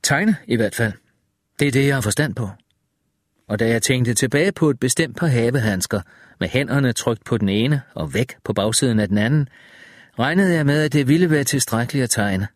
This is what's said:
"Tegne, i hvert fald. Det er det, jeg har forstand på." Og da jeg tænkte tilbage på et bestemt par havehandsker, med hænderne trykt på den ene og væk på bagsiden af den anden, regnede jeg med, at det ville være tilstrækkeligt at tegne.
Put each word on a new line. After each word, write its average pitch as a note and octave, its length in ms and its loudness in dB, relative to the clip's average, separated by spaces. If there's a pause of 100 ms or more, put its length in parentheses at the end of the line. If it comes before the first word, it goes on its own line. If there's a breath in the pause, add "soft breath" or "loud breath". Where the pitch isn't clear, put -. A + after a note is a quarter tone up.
"Tegne, F#3 320 2 (120)
i A#2+ 80 0
hvert A2 200 -2
fald. A2 180 -2 (640)
Det C#3+ 80 2
er C#3 40 0
det, C3+ 160 2
jeg C#3 80 0
har C3 60 -2
forstand A2+ 340 -2
på." G#2+ 140 -6 (960)
Og A2 120 -2
da A2+ 80 2
jeg A2+ 140 2
tænkte B2 320 0
tilbage C#3+ 380 2
på D#3 180 2
et C3 100 -2
bestemt - 380 -2
par F3 100 0
havehandsker, A#2 720 0 (380 loud breath)
med F#2 80 -2
hænderne C3 460 0
trykt - 320 -4
på A#2 120 -2
den G2+ 120 0
ene B2 320 0 (140)
og D#2 180 -6
væk A#2 300 -2
på - 100 -4
bagsiden A2 460 0
af G#2 80 0
den G#2 100 0
anden, C3 320 0 (720 loud breath)
regnede F3 360 2
jeg D3+ 100 2
med, D3 180 2
at D3 100 -2
det C#3+ 140 2
ville E3 220 4
være D3 140 2
tilstrækkeligt B2+ 600 -2
at A#2+ 60 -2
tegne. G2+ 460 -2